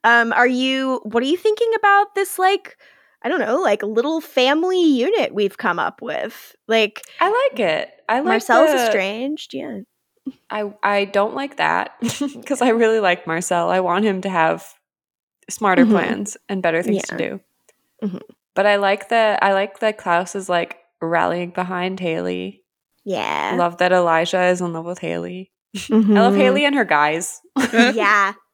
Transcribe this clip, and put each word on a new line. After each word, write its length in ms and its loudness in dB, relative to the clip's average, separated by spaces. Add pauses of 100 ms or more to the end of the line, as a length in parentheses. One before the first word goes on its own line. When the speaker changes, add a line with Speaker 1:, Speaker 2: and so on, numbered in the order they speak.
Speaker 1:
Um, 320 4
are 120 4
you, 580 0
what 180 -2
are 40 -2
you 120 0
thinking 380 0
about 380 2
this, 240 -4
like, 380 0 (460)
I 80 -4
don't 100 -2
know, 220 0
like, 200 0
little 380 -2
family 640 0
unit 500 2
we've 240 -2
come 220 -2
up 240 -4
with? 520 -10 (140)
Like, 320 0 (180)
Speaker 2:
I 120 2 (200)
like 100 -8
it. 300 -2 (160)
I 120 0
like 80 -2
Speaker 1:
Marcel's 460 4
Speaker 2:
the 160 2
Speaker 1:
estranged, 680 -4
yeah. 240 -10 (720)
Speaker 2:
I, 200 -6 (120)
I 240 2
don't 280 0
like 220 -8
that 420 0
<laughs> 480 -6
'cause 140 -4
I 100 4
really 300 4
like 260 0
Marcel. 440 -2
I 100 2
want 240 0
him 180 0
to 60 -6
have 380 0 (800)
smarter 360 2
Speaker 1:
Mm-hmm. 80 4
Speaker 2:
plans 440 -2 (140)
and 120 -4
better 200 0
things 220 -2
to 100 -8
Speaker 1:
Yeah. 160 -6
Speaker 2:
do. 100 -12 (600)
Speaker 1:
Mm-hmm. 160 -6 (360)
Speaker 2:
But 120 0
I 100 4
like 320 -2
that, 340 2
I 120 2
like 260 -2
that 160 -2
Klaus 380 -2
is, 160 -8
like, 260 -2 (240)
rallying 520 -2
behind 480 -4
Haley. 640 -6 (420)
Speaker 1:
Yeah. 520 -4
Speaker 2:
Love 220 -2
that 140 2
Elijah 520 2
is 160 2
in 140 -4
love 100 -10
with 140 -10
Haley. 540 -8 (220)
Speaker 1:
Mm-hmm. 420 2
Speaker 2:
I 40 6
love 160 4
Haley 300 2
and 80 0
her 100 2
guys. 560 0 (160)
<laughs> 160 0
Speaker 1:
Yeah. 600 2 (200)